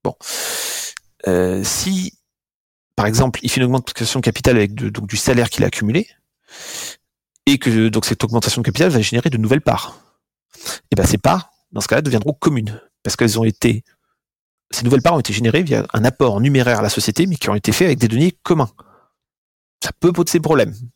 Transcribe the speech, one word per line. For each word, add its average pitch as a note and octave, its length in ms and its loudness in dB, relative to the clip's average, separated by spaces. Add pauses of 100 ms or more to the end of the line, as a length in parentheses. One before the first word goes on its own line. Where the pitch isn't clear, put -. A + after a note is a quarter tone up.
Bon. - 120 -4 (1120)
Euh, F#2 360 0
si, F#3 560 -4 (760)
par G#2 120 0
exemple, B2 360 0
il B2 60 -4
fait - 100 -2
une B2+ 60 2
augmentation B2 540 -2
de - 60 -4
capital A#2+ 320 2
avec G#2 180 0
de, A2 140 -4
donc, G#2 180 -8
du G#2 100 -6
salaire A#2+ 320 0
qu'il - 140 -2
a G2 40 2
accumulé, A2+ 400 -2 (1400)
et C#3 120 4
que, A2+ 300 2
donc, A2 180 0
cette - 180 -2
augmentation A#2 380 0
de - 40 -2
capital F3 240 2
va B2+ 120 2
générer A#2+ 280 0
de B2 80 -2
nouvelles A2 240 2
parts, - 380 -2 (920)
et B2 40 0
ben, F#2 100 2
ces G#2+ 120 2
parts, E3+ 320 0 (220)
dans G#2 100 -8
ce - 60 -6
cas-là, C#3+ 140 2
deviendront C3 320 0
communes, A2 460 -2 (240)
parce A2 120 -4
qu'elles A2+ 240 2
ont A2+ 60 2
été, A2+ 380 0 (880)
ces - 120 -6
nouvelles B2 180 4
parts E3+ 140 2
ont C#3+ 40 2
été A2+ 140 -4
générées A#2 300 2
via A#2 300 0
un A2 100 2
apport A#2+ 380 2
numéraire B2 380 2
à - 20 0
la G#2+ 80 0
société, A2 360 0
mais F3+ 120 -2
qui - 120 -4
ont G#2 60 0
été G#2 160 -2
faits F3 140 2
avec C3+ 140 0
des A#2 100 2
deniers D3 340 0
communs. D3+ 260 0 (1120)
Ça - 140 -8
peut F3 140 2
poser F3 280 0
problème. B2+ 360 2 (200)